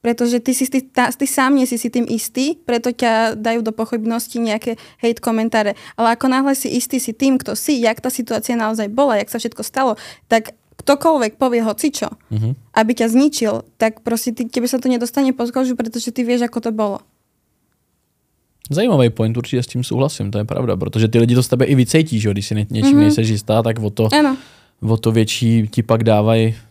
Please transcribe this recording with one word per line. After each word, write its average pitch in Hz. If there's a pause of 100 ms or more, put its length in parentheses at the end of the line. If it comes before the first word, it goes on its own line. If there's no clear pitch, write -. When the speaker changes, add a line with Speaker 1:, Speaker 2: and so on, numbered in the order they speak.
Speaker 1:
Pretože 240
ty 254
si, 262
ty, 262
tá, 247
ty 277
sám 269
nie 262
si 240
si 226
tým 240
istý, 254
preto 240
ťa 226
dajú 226
do 220
pochybnosti 226
nejaké 226 (260)
hejt 233
komentáre. 220 (240)
Ale 233
ako 262
náhle 269
si 262
istý 247
si 226
tým, 269
kto 220
si, 277
jak 226
tá -
situácia 233
naozaj 220
bola, 247
jak 202
sa 240
všetko -
stalo, 254 (320)
tak 226 (320)
ktokoľvek 277
povie 240
hocičo, 220 (240)
Speaker 2:
Mhm. 110 (220)
Speaker 1:
aby 220
ťa 226
zničil, 254 (280)
tak 220
proste 233
ty, 226
tebe 247
sa 262
to 254
nedostane 254
pod 240
kožu, 254
pretože 233
ty 254
vieš, 240
ako 240
to 233
bolo. 208 (1700)
Speaker 2:
Zajímavý 147
point, 113
určitě 123
s -
tím 123
souhlasím, 117
to 104
je 104
pravda, 110
protože 110
ty 117
lidi 117
to 127
z -
tebe 127
i 139
vycejtí, 127
že 107
jo, 101
když 101
si 107
ne-, 104
něčím 127
Speaker 1:
Mhm. 143
Speaker 2:
nejseš 113
jistá, 107
tak 113
o 107
to, 107 (100)
Speaker 1:
Ano. 269 (440)
Speaker 2:
o 110
to 113
větší 113
ti 117
pak 113
dávají 113 (160)